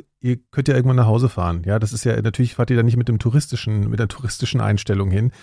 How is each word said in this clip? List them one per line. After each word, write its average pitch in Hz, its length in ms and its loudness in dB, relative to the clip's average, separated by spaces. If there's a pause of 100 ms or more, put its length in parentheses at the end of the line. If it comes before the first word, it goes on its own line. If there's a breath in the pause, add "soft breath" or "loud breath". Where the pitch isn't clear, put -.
(220)
ihr 123 160 0 (140)
könnt 135 160 -2
ja 139 80 4
irgendwann 127 220 2
nach 120 100 6
Hause 117 220 4
fahren. 85 360 -2
Ja, 101 140 0
das 107 140 -2
ist 117 100 -6
ja, 113 180 0
natürlich 117 340 -2
fahrt 120 160 0
ihr 120 60 2
da 117 60 2
nicht 120 140 2
mit 120 100 0
dem 113 120 0
touristischen, 110 720 -2
mit 113 100 -2
der 113 80 0
touristischen 120 540 -4
Einstellung 98 500 0
hin, 110 200 0 (120)